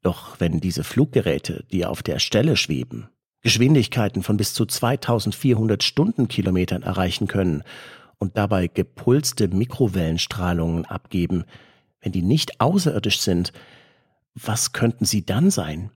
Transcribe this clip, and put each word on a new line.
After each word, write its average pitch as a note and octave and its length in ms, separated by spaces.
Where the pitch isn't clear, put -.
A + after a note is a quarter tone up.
Doch - 380
wenn E2 200
diese E2 240
Fluggeräte, - 880
die F2+ 140
auf - 160
der C#2+ 160
Stelle B2+ 400
schweben, B1 520
Geschwindigkeiten A#2 800
von G#2 140
bis G2+ 180
zu A2+ 100
zweitausendvierhundert A2+ 1160
Stundenkilometern G2 1000
erreichen F#2 460
können F2+ 360
und F#2+ 180
dabei G2 300
gepulste - 800
Mikrowellenstrahlungen F2 1400
abgeben, F2+ 600
wenn G2 100
die F2+ 100
nicht A2+ 400
außerirdisch D3 580
sind, F2+ 320
was - 380
könnten A#2 320
sie G#2 200
dann C3+ 240
sein? E2 460